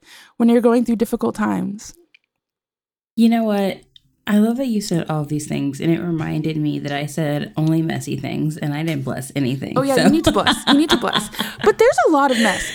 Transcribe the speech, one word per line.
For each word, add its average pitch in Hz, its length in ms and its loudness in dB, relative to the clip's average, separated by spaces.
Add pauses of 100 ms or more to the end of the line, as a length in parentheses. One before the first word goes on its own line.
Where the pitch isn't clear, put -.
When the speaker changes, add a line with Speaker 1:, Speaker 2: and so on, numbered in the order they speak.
(360)
Speaker 1:
when 233 120 4
you're 233 120 6
going 233 240 4
through 233 120 0
difficult 226 380 -2
times. 202 600 -4 (1200)
Speaker 2:
You 226 120 6
know 226 160 2
what? 202 360 -2 (460)
I 202 120 2
love 226 200 2
that 269 100 -2
you 214 120 0
said 175 300 -4
all 151 140 -2
these 147 240 -6
things, 139 320 -4
and 165 120 0
it 165 80 0
reminded 160 560 -4
me 147 220 -2
that 143 140 -6
I 143 140 -4
said 147 500 -4
only 160 260 2
messy 135 340 -4
things, 143 400 -4
and 151 160 -4
I 147 120 -4
didn't 151 200 -4
bless 135 300 -8
anything, 139 420 -4
Speaker 1:
Oh, 262 60 0
yeah, 269 140 0
Speaker 2:
so. 254 80 4
Speaker 1:
you 262 60 8
need 320 140 2
to 311 80 4
bless. - 240 2 (120)
You 269 60 6
need 302 160 2
to - 60 2
bless. 214 380 -4
Speaker 2:
<laughs> - 300 -8
Speaker 1:
But 415 140 4
there's 523 180 4 (120)
a - 40 4
lot 277 180 4
of 240 80 0
mess, 190 240 0 (120)